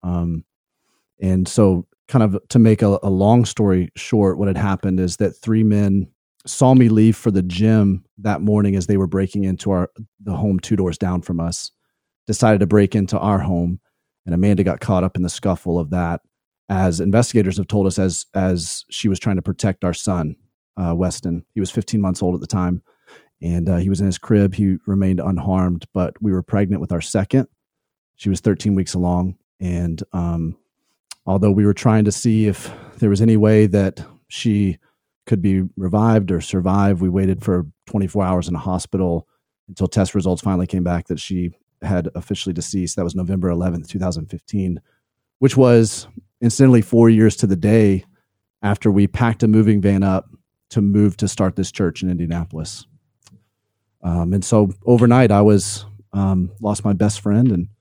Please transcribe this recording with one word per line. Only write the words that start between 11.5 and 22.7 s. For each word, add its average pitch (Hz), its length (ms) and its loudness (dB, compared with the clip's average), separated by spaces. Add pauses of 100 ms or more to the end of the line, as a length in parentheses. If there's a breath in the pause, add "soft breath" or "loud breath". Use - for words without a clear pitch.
decided 107 340 2
to 101 80 2
break 101 280 2
into 98 240 -2
our 101 200 0
home. 87 400 -2 (460)
And 87 80 -6
Amanda 95 300 2
got - 160 -2
caught 92 240 0
up 92 120 -4
in 90 60 -4
the 87 80 -2
scuffle 87 500 -4
of 78 120 -6
that, 87 300 -4 (480)
as 92 300 0
investigators 98 580 2
have 98 100 -6
told 104 180 -2
us, 95 140 -2
as, 92 340 -2
as 90 560 -4
she - 200 -4
was 95 100 -2
trying 104 160 -2
to 90 60 -2
protect 95 420 -4
our 87 100 -2
son, 82 420 -4 (420)
uh, 87 180 -2
Weston. 85 580 -4
He 113 60 -6
was 92 100 -4
fifteen 110 320 -4
months 92 220 -2
old 90 100 0
at 90 80 -4
the - 60 -14
time, 90 340 -4 (600 soft breath)